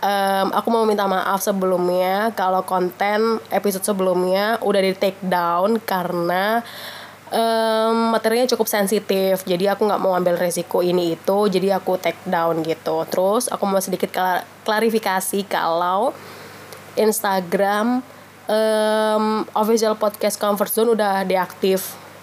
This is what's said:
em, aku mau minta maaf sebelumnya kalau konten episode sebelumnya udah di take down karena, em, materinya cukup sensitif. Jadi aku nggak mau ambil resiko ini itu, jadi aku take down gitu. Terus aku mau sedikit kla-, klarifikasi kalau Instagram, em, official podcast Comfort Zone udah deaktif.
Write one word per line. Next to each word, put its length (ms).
em, 480
aku 160
mau 160
minta 240
maaf 320
sebelumnya 960
kalau 240
konten 880
episode 400
sebelumnya 720
udah 240
di 80
take 320
down 560
karena, 800
em, 800
materinya 400
cukup 160
sensitif. 800
Jadi 240
aku 160
nggak 160
mau 80
ambil 240
resiko 480
ini 320
itu, 220
jadi 320
aku 160
take 320
down 400
gitu. 400
Terus 400
aku 160
mau 160
sedikit 320
kla-, 320
klarifikasi 800
kalau 640
Instagram, 1040
em, 720
official 400
podcast 400
Comfort 320
Zone 240
udah 320
deaktif. 720